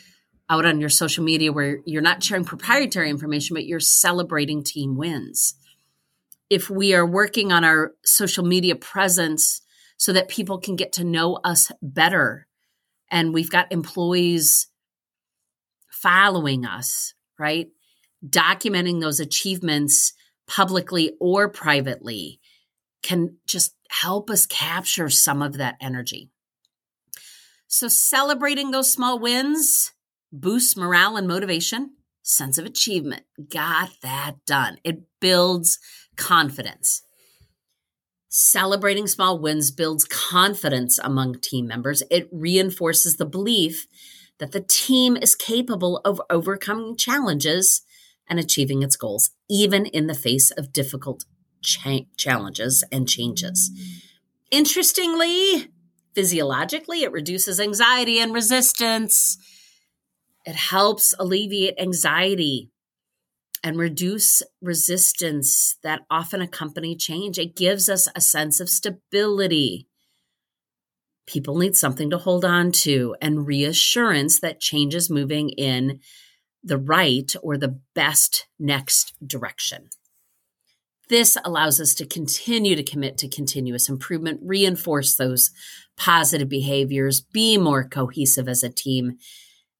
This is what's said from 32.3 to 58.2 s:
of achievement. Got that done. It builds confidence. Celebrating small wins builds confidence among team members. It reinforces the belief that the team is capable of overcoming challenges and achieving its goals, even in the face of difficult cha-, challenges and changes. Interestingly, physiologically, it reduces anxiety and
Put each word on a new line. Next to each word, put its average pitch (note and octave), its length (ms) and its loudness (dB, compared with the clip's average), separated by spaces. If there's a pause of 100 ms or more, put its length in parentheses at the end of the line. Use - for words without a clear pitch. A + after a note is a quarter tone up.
of D#3+ 80 -4
achievement. E3 580 -4 (280)
Got D#3+ 400 -2 (100)
that C#3 340 -8 (100)
done. C3 380 0
It E3 180 -4 (180)
builds F3+ 600 2 (360)
confidence. C#3 840 0 (1300)
Celebrating G3 800 2
small F#3 320 0
wins D3+ 320 0
builds D#3 340 0
confidence E3+ 960 0
among C3 400 -2
team B2 280 -4
members. C3 440 -4
It E3+ 200 4
reinforces F3 840 0
the E3 80 -2
belief F#3 640 -2 (500)
that D3 140 -10
the G3 100 -4
team B3+ 560 2
is - 180 2
capable A3 680 -2
of G3+ 240 -2
overcoming G3 640 -4
challenges F#3 840 0 (460)
and E3+ 120 -2
achieving C#3 440 0
its C3+ 120 0
goals, G#2+ 360 -2 (180)
even G3+ 380 2
in D3+ 180 -2
the D#3+ 80 -4
face C3 380 2
of C3+ 200 -10
difficult C3+ 540 -6 (380)
cha-, C3+ 420 -4 (100)
challenges A#2 760 -2
and C3 180 -2
changes. F3+ 640 -2 (800)
Interestingly, E4+ 1160 2 (440)
physiologically, F#3 880 -2
it B3+ 100 -2
reduces F3+ 480 -4
anxiety A#3 600 2
and A3+ 120 0